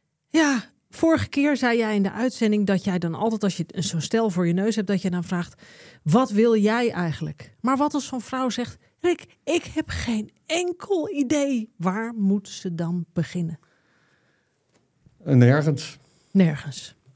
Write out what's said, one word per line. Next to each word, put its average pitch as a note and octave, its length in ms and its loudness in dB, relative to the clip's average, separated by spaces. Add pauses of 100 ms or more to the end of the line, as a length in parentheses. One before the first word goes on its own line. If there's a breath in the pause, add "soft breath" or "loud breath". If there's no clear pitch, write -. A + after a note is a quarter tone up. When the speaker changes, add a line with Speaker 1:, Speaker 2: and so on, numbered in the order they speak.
(280 soft breath)
Speaker 1:
Ja, C#4+ 360 2 (260)
vorige - 380 2
keer C#4+ 280 2
zei A#3 220 2
jij A3 160 0
in G3+ 80 2
de F#3+ 100 0
uitzending G#3+ 540 0
dat F#3+ 180 2
jij F#3 140 0
dan E3+ 160 -2
altijd, A3 280 -2
als G3+ 140 0
je E3 80 -4 (100)
zo'n E3+ 260 -2
stel A3+ 300 0
voor F3 160 0
je E3+ 60 2
neus G3+ 240 0
hebt, G3+ 120 -4
dat F#3+ 140 0
je F#3+ 80 -2
dan F3 140 -2
vraagt: F3 380 -6 (400 loud breath)
"Wat G#3+ 280 4
wil A3 260 4
jij A3 340 2
eigenlijk?" D#3+ 680 -6
Maar C4 160 0
wat D4 180 0
als C#4 120 -4
zo'n B3+ 140 -8
vrouw C4 280 -4
zegt: A#3+ 280 -6 (240)
"Rick, - 260 0 (180 soft breath)
ik E4 200 0
heb - 240 -6
geen G#3+ 420 -4 (160)
enkel F4+ 640 -2
idee." C#4 640 0
Waar G#3 400 -4
moet G3+ 320 0
ze - 260 -10
dan E3+ 380 -4
beginnen? E3 460 -4 (1700)
Speaker 2:
Nergens. C#3 720 4 (340)
Speaker 1:
Nergens. D3+ 640 -2 (200)